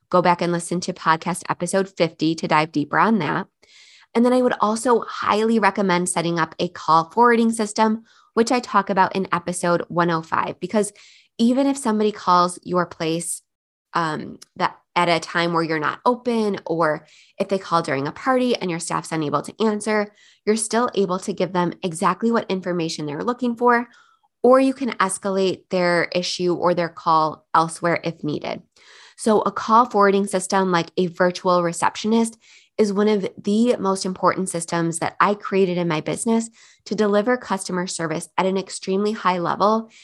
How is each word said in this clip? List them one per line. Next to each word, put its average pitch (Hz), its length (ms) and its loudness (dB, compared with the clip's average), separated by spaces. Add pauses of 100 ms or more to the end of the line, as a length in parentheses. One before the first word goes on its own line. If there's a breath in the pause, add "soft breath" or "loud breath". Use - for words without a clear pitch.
go 180 140 2
back 175 180 2
and 175 120 -2
listen 170 280 -4
to 175 140 -6
podcast 165 560 -2
episode 190 380 -2
fifty 165 460 0
to 165 140 -6
dive 160 240 2
deeper 147 260 -2
on 208 200 4
that. 160 280 -4 (640 soft breath)
And 233 140 2
then 247 60 4
I 254 100 4
would 247 180 2
also 220 420 2
highly 220 580 0
recommend 196 480 2
setting 170 320 -2
up 160 180 -2
a 180 100 -2
call 160 420 2
forwarding 233 420 4
system, 220 500 0 (320 soft breath)
which 226 160 2
I 247 80 2
talk 208 320 0
about 185 240 2
in 190 160 -2
episode 175 560 -2
one 170 240 0
oh 165 100 0
five, - 380 -6
because 202 340 -2 (460 soft breath)
even 247 300 4
if 277 80 0
somebody 214 340 0
calls 180 540 2
your 175 220 0
place, 170 560 -6 (520)
um, 156 460 -4 (160)
that - 200 -4 (200)
at 175 120 2
a 165 120 2
time 170 320 -2
where 170 100 2
you're 160 160 -2
not 147 260 -4
open, 233 600 0
or 160 400 0 (320 soft breath)
if 190 100 -2
they 196 100 0
call 170 240 0
during 139 260 -2
a 160 40 -8
party 254 440 0
and 180 120 -6
your 170 120 -4
staff's 165 320 -6
unable 147 300 -2
to - 220 -6
answer, 214 480 -2 (320 soft breath)
you're 214 120 0
still 226 400 -2
able 190 240 0
to 208 120 -8
give 175 200 -4
them 175 200 0 (120)
exactly 185 480 -2
what 226 180 -2
information 175 560 -4
they're 147 160 -6
looking 240 320 -4
for, 240 340 2 (540 soft breath)
or 254 160 8
you 269 160 2
can 254 200 -4
escalate 190 760 -2
their 175 420 2
issue 180 400 -2
or 175 220 2
their 170 140 -2
call 160 680 0
elsewhere 165 480 0
if - 220 -8
needed. 147 360 -6 (560 loud breath)
So 214 260 2
a 202 100 -2
call 226 340 4
forwarding 202 400 4
system 190 460 0
like 165 240 0
a 185 100 2
virtual 180 560 2
receptionist 226 720 0 (400 soft breath)
is 208 160 2
one 208 160 2
of 202 280 0
the 220 420 2
most 190 280 -2
important 185 420 0
systems 165 520 -4
that - 200 -4
I 202 140 2
created 190 420 0
in 175 120 -2
my 160 120 -2
business 226 480 -2 (380 soft breath)
to 214 80 -6
deliver 208 420 2
customer 190 500 -6
service 165 420 -6 (100)
at 180 80 2
an 190 100 0
extremely 190 560 -4
high 185 260 -2
level, 202 520 0 (140 loud breath)